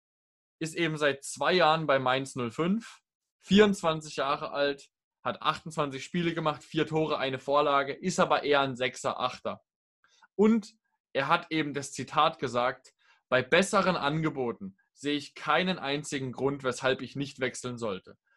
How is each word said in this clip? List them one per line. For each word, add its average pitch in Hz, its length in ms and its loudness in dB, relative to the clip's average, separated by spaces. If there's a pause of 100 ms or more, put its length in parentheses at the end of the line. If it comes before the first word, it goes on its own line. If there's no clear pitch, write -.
(600)
Ist 160 160 -8
eben 160 220 -2
seit 143 260 0
zwei 147 300 0
Jahren 160 340 4
bei 139 100 4
Mainz 131 380 0
null 120 160 -4
fünf, 185 480 -2 (400)
vierundzwanzig 175 800 4
Jahre 143 340 -2
alt, 143 380 -2 (340)
hat 123 180 -4
achtundzwanzig 143 640 -4
Spiele 170 300 -2
gemacht, 156 300 -2
vier 156 220 0
Tore, 156 320 0
eine 131 220 -2
Vorlage, 139 540 2
ist - 260 -4
aber 151 240 4
eher 143 160 4
ein 135 160 0
Sechser, 127 440 -4
Achter. 107 420 -6 (760)
Und 214 400 4 (380)
er 139 140 0
hat 165 220 2
eben 151 240 -2
das 139 200 -8
Zitat 151 460 0
gesagt, 123 540 -4 (360)
"Bei 127 120 4
besseren 185 540 2
Angeboten 139 840 -2 (160)
sehe 143 220 -4
ich 143 180 -8
keinen 175 460 0
einzigen 139 540 -6
Grund, 139 300 -4
weshalb 131 380 0
ich 123 140 -12
nicht 135 240 -8
wechseln 123 380 -6
sollte." 98 400 -8 (180)